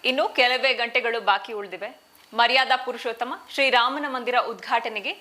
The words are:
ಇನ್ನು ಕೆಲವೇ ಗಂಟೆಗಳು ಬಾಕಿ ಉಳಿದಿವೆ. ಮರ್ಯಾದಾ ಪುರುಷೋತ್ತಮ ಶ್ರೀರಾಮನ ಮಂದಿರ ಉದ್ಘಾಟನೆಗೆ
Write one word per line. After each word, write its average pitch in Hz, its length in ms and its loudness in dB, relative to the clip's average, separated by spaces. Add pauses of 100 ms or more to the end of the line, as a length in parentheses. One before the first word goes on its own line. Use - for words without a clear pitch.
ಇನ್ನು 262 240 0
ಕೆಲವೇ 254 460 2
ಗಂಟೆಗಳು 233 460 -2
ಬಾಕಿ 202 320 0
ಉಳಿದಿವೆ. 202 360 -8 (460)
ಮರ್ಯಾದಾ 254 420 4
ಪುರುಷೋತ್ತಮ 247 580 -6 (200)
ಶ್ರೀರಾಮನ 269 540 2
ಮಂದಿರ 247 300 -2
ಉದ್ಘಾಟನೆಗೆ 233 840 -4